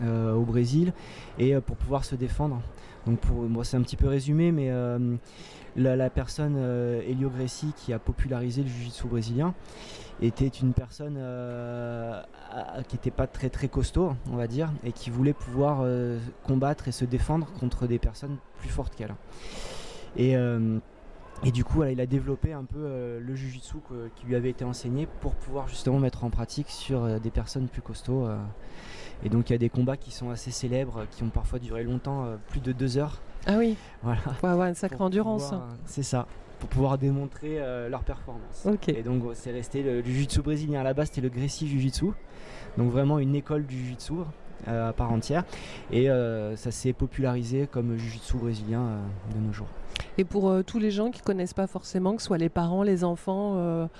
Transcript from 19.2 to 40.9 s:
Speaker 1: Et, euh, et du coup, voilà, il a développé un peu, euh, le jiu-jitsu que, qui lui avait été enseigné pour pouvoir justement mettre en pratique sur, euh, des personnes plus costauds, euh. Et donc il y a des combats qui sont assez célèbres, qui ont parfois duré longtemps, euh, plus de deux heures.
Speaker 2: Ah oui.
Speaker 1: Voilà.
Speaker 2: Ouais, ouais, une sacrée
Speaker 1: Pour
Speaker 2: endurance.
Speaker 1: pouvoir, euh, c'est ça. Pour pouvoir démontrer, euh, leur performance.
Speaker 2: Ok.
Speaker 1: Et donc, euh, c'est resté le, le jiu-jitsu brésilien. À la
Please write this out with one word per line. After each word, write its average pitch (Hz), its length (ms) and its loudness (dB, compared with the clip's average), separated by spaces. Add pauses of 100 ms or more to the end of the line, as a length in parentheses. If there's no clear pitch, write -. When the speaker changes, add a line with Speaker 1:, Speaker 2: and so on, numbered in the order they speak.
Speaker 1:
Et, 131 180 6
euh, 113 440 4 (680)
et 127 80 6
du 120 100 2
coup, - 120 0
voilà, 143 180 4
il 127 80 0
a 127 60 2
développé 139 480 0
un 139 100 -8
peu, 143 140 -8
euh, 127 420 -6
le 127 140 -6
jiu-jitsu 131 420 -8 (100)
que, 120 300 -10
qui - 80 -16
lui 123 100 0
avait 120 140 4
été 127 160 -2
enseigné 123 420 -2 (140)
pour - 140 2
pouvoir - 340 -2
justement 135 300 2
mettre 131 260 2
en 117 60 0
pratique 117 400 0
sur, 127 340 -2
euh, 110 140 2
des 113 120 -2
personnes 127 380 -2
plus - 140 -6
costauds, 123 420 -2
euh. 107 140 -2 (840)
Et 104 60 0
donc 117 180 4
il 120 60 4
y - 20 4
a - 20 -2
des 117 120 4
combats 127 260 2
qui - 140 -12
sont 123 180 -6
assez 120 220 -8
célèbres, 123 600 -2
qui - 120 -8
ont 117 80 0
parfois 117 280 0
duré 117 260 -4
longtemps, 127 400 -2
euh, 113 120 -4 (120)
plus - 120 -2
de 127 120 0
deux 127 260 0
heures. 147 220 -2 (260)
Speaker 2:
Ah 202 120 6
oui. 226 180 4 (260)
Speaker 1:
Voilà. 120 180 2 (220)
Speaker 2:
Ouais, 180 100 4
ouais, 180 160 4
une 175 60 0
sacrée - 220 -4
Speaker 1:
Pour 190 100 2
Speaker 2:
endurance. 214 380 2
Speaker 1:
pouvoir, 143 180 -4
euh, 120 120 -10 (120)
c'est - 160 -4
ça. 127 240 0 (320)
Pour - 100 -8
pouvoir 135 300 4
démontrer, 139 600 0
euh, 123 280 -4
leur 127 140 -4
performance. 120 640 -4
Speaker 2:
Ok. 202 220 2
Speaker 1:
Et 127 140 2
donc, 123 220 2
euh, 120 80 -2
c'est 117 200 -6
resté 123 300 -2
le, 123 180 2
le 113 40 -4
jiu-jitsu 135 380 2
brésilien. 147 380 0
À - 20 0
la 135 100 4